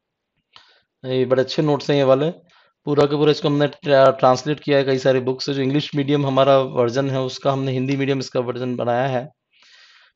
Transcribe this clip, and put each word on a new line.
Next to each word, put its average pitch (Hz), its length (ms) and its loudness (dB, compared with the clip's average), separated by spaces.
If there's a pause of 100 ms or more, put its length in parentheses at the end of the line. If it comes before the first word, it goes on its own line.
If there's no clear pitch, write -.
(1040)
ये 131 200 -2
बड़े 127 180 2
अच्छे 127 200 -4
नोट्स 147 280 0
हैं 147 60 2
ये 143 80 2
वाले। 135 260 2 (540)
पूरा 147 220 2
का 143 100 -2
पूरा 151 140 2
इसको 147 180 0
हमने 147 180 0
ट्रा-, 135 520 4
ट्रांसलेट 135 420 0
किया 143 180 0
है, 139 60 2
कई 131 140 0
सारे 131 220 2
बुक्स 127 260 -6
से, 143 80 -4
जो 135 80 -4
इंग्लिश 139 320 -2
मीडियम 143 320 0
हमारा 135 320 4
वर्जन 131 520 -2
है 131 100 -4
उसका 131 320 -4
हमने 135 200 -4
हिंदी 131 240 -4
मीडियम 135 220 -2
इसका 127 220 -6
वर्जन 123 360 -6
बनाया 120 300 -2
है। 127 240 -4 (840)